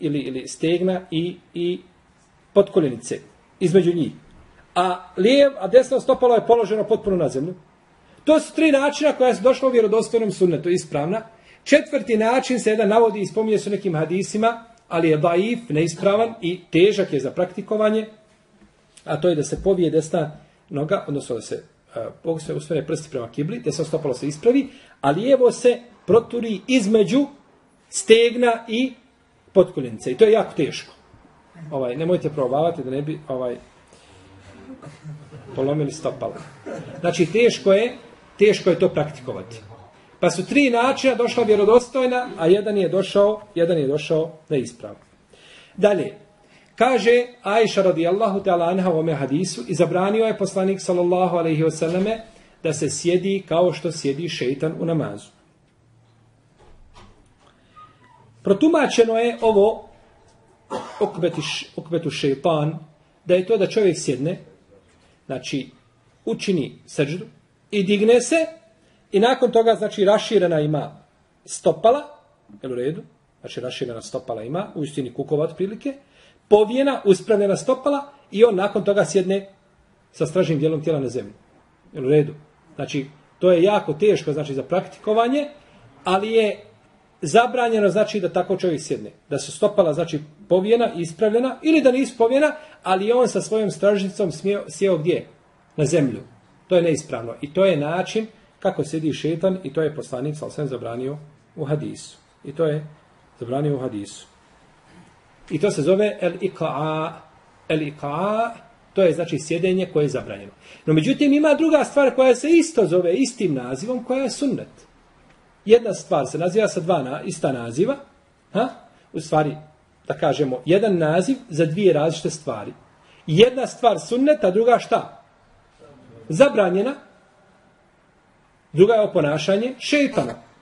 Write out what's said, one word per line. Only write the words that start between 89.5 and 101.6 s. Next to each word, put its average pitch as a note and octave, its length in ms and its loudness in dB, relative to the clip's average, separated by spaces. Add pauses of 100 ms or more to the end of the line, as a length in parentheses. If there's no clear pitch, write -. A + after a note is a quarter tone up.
stopala, G3+ 400 2
znači, D#3+ 280 -4 (280)
povijena, G#3+ 480 2
ispravljena, A3 640 -2
ili D#4 200 4
da B3+ 100 6
nisu C4 260 -2
povijena, C4+ 360 2 (280)
ali F#3+ 240 0
je A#3 80 2
on B3 140 2
sa F#3+ 120 -2
svojom G#3+ 300 -2
stražnicom G3 600 -2
smio-, G3 380 -4
sjeo F#3+ 300 0
gdje? D3+ 280 -2 (500)
Na D#3 80 0
zemlju. C3+ 360 0 (480)
To F#3 80 2
je E3+ 60 4
neispravno. B2 580 -4
I D3 120 -12
to F#3 120 2
je F#3 120 4
način F3+ 500 -4 (340)
kako F3+ 240 -2
sjedi D#3 280 -4
šetan E3+ 520 -2
i D3+ 80 -10
to D#3+ 100 -2
je D3+ 120 -2
poslanik, C3+ 420 -8
sal A#2 140 -12
sam, D3+ 160 -6
zabranio B2+ 520 -8 (380)
u D#3 80 -8